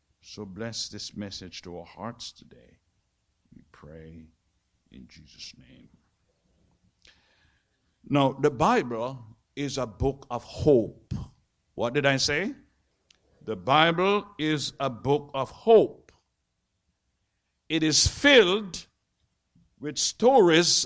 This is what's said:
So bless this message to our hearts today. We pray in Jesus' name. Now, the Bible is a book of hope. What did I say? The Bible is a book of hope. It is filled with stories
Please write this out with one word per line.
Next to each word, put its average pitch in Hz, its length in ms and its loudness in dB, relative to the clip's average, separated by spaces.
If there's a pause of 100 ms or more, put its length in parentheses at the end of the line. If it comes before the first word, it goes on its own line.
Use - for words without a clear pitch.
(220)
So - 240 -16
bless 110 420 -12
this - 280 -16
message 95 480 -14
to 87 160 -16
our 85 60 -16
hearts 113 460 -16
today. - 460 -20 (800)
We - 160 -20
pray 80 560 -20 (640)
in 62 160 -20
Jesus' - 500 -20
name. 127 320 -20 (2250)
Now, 139 260 2
the 139 180 -2
Bible 127 720 -2 (320)
is 139 220 -6
a 123 100 -4
book - 420 -4
of 120 140 -8
hope. - 680 0 (600)
What 117 200 -4
did 139 120 0
I 139 120 2
say? 160 360 -2 (920)
The 107 120 -8
Bible 165 680 2 (120)
is 151 420 -4
a 139 100 -2
book 139 440 -4
of 135 160 -6
hope. - 600 2 (1600)
It 156 160 -2
is 156 240 2
filled 208 800 2 (920)
with 147 180 -10
stories 180 880 4